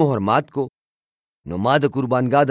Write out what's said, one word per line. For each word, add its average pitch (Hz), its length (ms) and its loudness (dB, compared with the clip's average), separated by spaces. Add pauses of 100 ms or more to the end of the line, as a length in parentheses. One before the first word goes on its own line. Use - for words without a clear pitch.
مهر 139 180 2
مات 113 320 0
کو، 139 140 -4 (800)
نو 82 120 -8
ما 120 200 0
د 143 80 2 (100)
قربانګاه 127 560 0